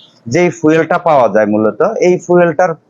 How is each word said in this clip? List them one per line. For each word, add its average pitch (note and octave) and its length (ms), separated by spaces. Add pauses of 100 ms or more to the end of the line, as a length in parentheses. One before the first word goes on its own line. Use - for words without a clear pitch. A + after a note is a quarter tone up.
(280)
যেই E3+ 220
ফুয়েলটা D#3+ 480
পাওয়া C#3+ 360
যায় G#2+ 120
মূলত, G#2+ 360 (180)
এই F3+ 180
ফুয়েলটার F3 540 (180)